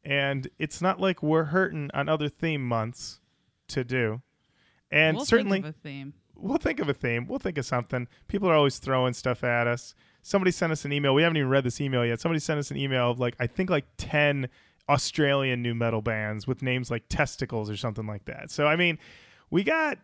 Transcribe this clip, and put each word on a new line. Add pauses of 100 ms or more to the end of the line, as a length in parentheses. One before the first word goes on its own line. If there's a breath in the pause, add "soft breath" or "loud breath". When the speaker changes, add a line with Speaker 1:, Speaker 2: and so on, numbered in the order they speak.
Speaker 1:
And (100)
it's
not
like
we're
hurting
on
other
theme
months (480)
to
do. (680)
And
Speaker 2:
We'll
Speaker 1:
certainly
Speaker 2:
think
of
a
theme. (240)
Speaker 1:
we'll
think
of
a
theme.
We'll
think
of
something. (220 soft breath)
People
are
always
throwing
stuff
at
us. (280 soft breath)
Somebody
sent
us
an
email.
We
haven't
even
read
this
email
yet.
Somebody
sent
us
an
email
of,
like,
I
think,
like, (120)
ten (400 soft breath)
Australian
nu
metal
bands
with
names
like
Testicles
or
something
like
that.
So,
I
mean, (500 loud breath)
we
got